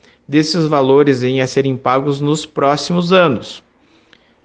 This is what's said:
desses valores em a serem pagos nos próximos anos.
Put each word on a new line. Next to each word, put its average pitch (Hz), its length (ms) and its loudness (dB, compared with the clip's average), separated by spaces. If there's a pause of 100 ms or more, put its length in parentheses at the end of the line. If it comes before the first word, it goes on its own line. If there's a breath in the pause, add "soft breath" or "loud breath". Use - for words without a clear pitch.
(280 soft breath)
desses 156 380 0
valores 139 580 2
em 131 160 -2
a 127 80 -2
serem 135 280 -2
pagos 139 440 -2
nos 151 260 -2
próximos 170 680 -2
anos. 160 540 0 (800 soft breath)